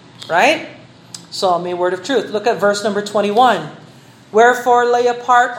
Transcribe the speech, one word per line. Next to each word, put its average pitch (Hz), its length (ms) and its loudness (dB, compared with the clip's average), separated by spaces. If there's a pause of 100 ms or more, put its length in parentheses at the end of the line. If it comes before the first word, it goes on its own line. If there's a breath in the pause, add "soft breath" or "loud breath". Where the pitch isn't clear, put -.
(300)
Right? 240 460 0 (600)
So, 175 240 0
may 180 160 -6
word 180 160 -2
of 185 80 -6
truth. 254 320 -4
Look 208 160 -2
at 208 80 0
verse 202 240 0
number 208 240 -4
twenty-one. 202 640 0 (640 loud breath)
"Wherefore 240 560 4
lay 240 160 2
apart 240 540 2